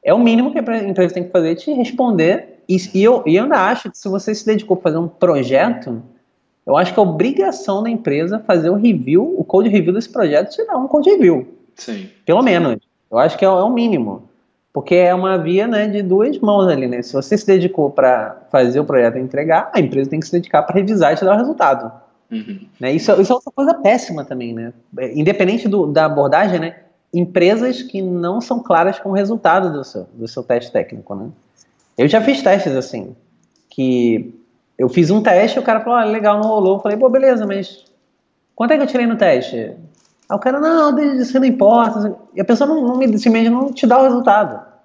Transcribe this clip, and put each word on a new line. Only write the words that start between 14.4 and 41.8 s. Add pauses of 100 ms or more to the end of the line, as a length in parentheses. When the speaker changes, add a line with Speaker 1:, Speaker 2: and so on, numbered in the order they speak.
Speaker 1:
Porque
é
uma
via,
né,
de
duas
mãos
ali,
né?
Se
você
se
dedicou
pra (100)
fazer
o
projeto
e
entregar,
a
empresa
tem
que
se
dedicar
pra
revisar
e
te
dar
o
resultado. (400)
Speaker 2:
Uhum. (180)
Speaker 1:
Né?
Isso, (100)
isso
é
outra
coisa
péssima
também,
né? (260)
É,
independente
do,
da
abordagem,
né? (360)
Empresas
que
não
são
claras
com
o
resultado
do
seu,
do
seu
teste
técnico,
né? (680)
Eu
já
fiz
testes
assim, (540)
que (440)
eu
fiz
um
teste,
o
cara
falou,
"Ah,
legal,
não
rolou."
Eu
falei,
"Pô,
beleza,
mas (720)
quanto
é
que
eu
tirei
no
teste?" (580)
Aí
o
cara,
"Não,
de-,
de-,
você
não
importa." (180)